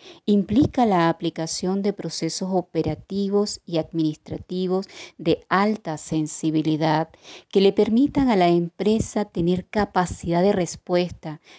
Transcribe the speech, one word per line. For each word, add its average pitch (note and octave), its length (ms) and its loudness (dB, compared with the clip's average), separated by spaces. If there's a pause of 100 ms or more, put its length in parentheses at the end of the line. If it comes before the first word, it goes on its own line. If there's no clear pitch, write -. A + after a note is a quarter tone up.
(260)
implica A3 600 2
la F3 240 4
aplicación E3+ 720 -4
de G3+ 100 0
procesos E3 600 -6
operativos F#3+ 1120 -2
y E3 140 -2
administrativos E3 1080 -4 (300)
de D#3+ 320 0
alta G3 480 0
sensibilidad D#3 1120 -2 (400)
que G3+ 100 2
le G3 140 6
permitan B3 560 2
a A3 80 4
la F3 100 6
empresa F#3+ 800 0
tener F3+ 420 -2
capacidad F3+ 720 -2
de G3+ 120 4
respuesta F3 880 -4 (180)